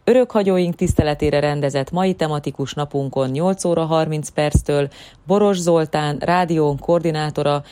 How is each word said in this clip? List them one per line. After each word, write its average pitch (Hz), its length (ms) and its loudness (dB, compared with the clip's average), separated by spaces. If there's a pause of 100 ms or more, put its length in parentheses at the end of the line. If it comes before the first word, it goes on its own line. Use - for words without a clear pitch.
Örökhagyóink 196 720 2
tiszteletére 151 640 0
rendezett 143 520 -2
mai 185 220 0
tematikus 147 600 -4
napunkon 139 560 -4
nyolc 175 360 -2
óra 165 200 0
harminc 156 440 -2
perctől 147 580 0 (400)
Boros 202 300 2
Zoltán, 156 640 0
rádiónk 165 600 0
koordinátora, 151 920 -2